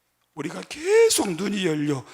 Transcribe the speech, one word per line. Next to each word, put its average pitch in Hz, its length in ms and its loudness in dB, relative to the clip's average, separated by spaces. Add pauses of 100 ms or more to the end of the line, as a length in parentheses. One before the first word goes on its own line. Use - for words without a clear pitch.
(340)
우리가 175 280 -10
계속 370 720 2
눈이 196 320 -4
열려 147 380 -2 (100)